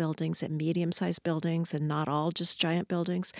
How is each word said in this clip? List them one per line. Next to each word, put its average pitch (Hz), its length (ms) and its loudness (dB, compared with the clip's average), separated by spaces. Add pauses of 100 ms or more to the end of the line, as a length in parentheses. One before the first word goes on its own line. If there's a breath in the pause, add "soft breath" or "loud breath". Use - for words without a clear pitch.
buildings 160 420 0
and 156 140 -2
medium-sized 170 680 0
buildings 165 520 0
and 151 120 0
not 151 220 0
all 151 220 2
just - 280 0
giant 175 280 0
buildings. 180 520 -2